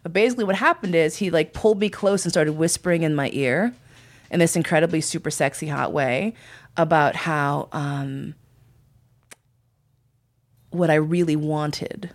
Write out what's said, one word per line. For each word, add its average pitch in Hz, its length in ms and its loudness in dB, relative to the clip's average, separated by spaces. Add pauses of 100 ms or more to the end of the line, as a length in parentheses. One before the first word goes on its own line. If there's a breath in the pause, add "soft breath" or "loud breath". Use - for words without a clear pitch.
But 170 120 -10
basically 240 320 2
what 190 100 0
happened 220 400 0
is 160 220 2
he, 190 120 -2
like, 160 240 0
pulled 214 260 2
me 208 100 0
close 196 360 0
and 170 60 -2
started 156 220 2
whispering 165 500 0
in 151 100 0
my 139 200 0
ear 139 400 0 (580 loud breath)
in 175 80 0
this 170 160 4
incredibly 165 460 2
super - 280 -6
sexy 151 380 -2
hot 139 260 -4
way 143 400 -2 (440 loud breath)
about 160 400 4
how, 147 560 -2
um, 139 600 -6 (2500)
what 170 180 0
I 151 60 6
really 160 400 2
wanted 151 800 -4